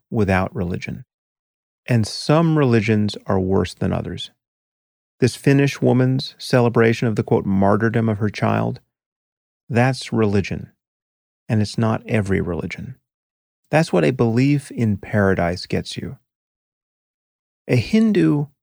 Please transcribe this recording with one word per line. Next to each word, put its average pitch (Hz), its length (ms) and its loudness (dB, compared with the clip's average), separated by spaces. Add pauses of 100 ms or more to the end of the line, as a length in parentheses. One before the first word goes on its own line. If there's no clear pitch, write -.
(100)
without 95 440 0
religion. - 500 -6 (800)
And 113 200 2
some 156 520 2
religions 110 580 2 (100)
are 98 140 0
worse 92 320 0
than 92 180 -4
others. 85 420 -8 (880)
This 120 140 2
Finnish 139 460 2
woman's 127 560 0
celebration 117 720 2
of 107 80 -2
the, 113 60 -2
quote, - 240 0
"martyrdom" 101 640 2
of 104 80 -4
her 107 100 -2
child, 110 520 -2 (920)
that's 127 420 0
religion. 101 600 -2 (760)
And 110 140 2
it's - 160 -4
not 113 280 -2
every 98 360 -2
religion. - 540 -8 (760)
That's 156 220 2
what 170 120 2
a 143 80 2
belief 127 580 0
in 110 260 0
paradise 92 720 0
gets - 320 -6
you. - 180 -12 (1500)
A 135 80 2
Hindu 160 680 2 (160)